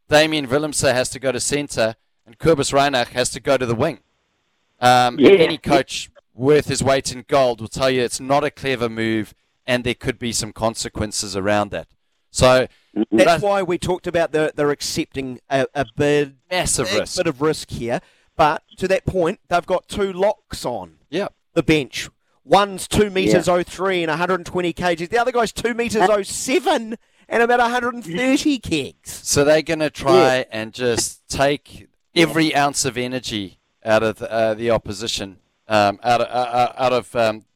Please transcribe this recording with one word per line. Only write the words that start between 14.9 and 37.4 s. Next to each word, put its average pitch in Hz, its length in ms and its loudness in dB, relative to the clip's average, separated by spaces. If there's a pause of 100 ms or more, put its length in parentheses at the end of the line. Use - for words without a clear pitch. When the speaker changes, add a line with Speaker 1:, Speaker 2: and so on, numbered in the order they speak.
Speaker 3:
a, 135 240 0
a 139 120 -4 (100)
big, 147 400 0 (160)
Speaker 1:
massive 156 380 -2
Speaker 3:
big 208 100 0
Speaker 1:
risk. - 180 -6
Speaker 3:
bit 180 100 0
of 131 140 -4
risk 156 300 -2
here. 120 300 -6 (340)
But 156 280 2 (140)
to 190 120 -6
that 190 160 0
point, 185 420 -2
they've 175 180 0
got 180 220 -2
two 196 240 -4
locks 190 540 -2
on 92 320 -8 (120)
Speaker 1:
Yeah. 180 200 -4 (240)
Speaker 3:
the 165 100 0
bench. 151 460 -2 (340)
One's 190 460 0
two 208 200 2
metres 190 380 2
Speaker 2:
Yeah. 180 60 2
Speaker 3:
oh 175 100 0
three 185 400 -4
and 160 80 -2
a 151 60 -2
hundred 180 180 0
and 175 100 -8
twenty 175 280 -4
K 175 220 -2
Gs. 170 120 -8
The 226 100 -2
other 240 140 0
guy's 233 220 -2
two 233 200 -4
metres 220 360 0
oh 208 140 2
seven 254 760 -2 (320)
and 220 120 0
about 240 200 4
a 233 80 2
hundred 247 240 -4
and 240 120 -12
thirty 254 540 0
kegs. - 520 -6 (120)
Speaker 1:
So 143 220 2
they're 156 160 4
gonna 156 280 -2
try 131 500 2
Speaker 2:
Yeah. 123 120 -4
Speaker 1:
and 110 220 -8
just 120 560 -4
take - 580 -2 (260)
every 160 400 2
ounce 143 300 0
of 123 140 -2
energy 120 600 -6 (240)
out 110 200 4
of, 110 180 -2
uh, 113 340 0
the 117 160 -2
opposition, 104 640 -4 (320)
um, 104 340 2
out 120 180 2
of, 113 60 0
uh, 107 40 -12
uh, 120 460 0
out 127 160 0
of, 120 220 -4
um, 110 300 -2 (100)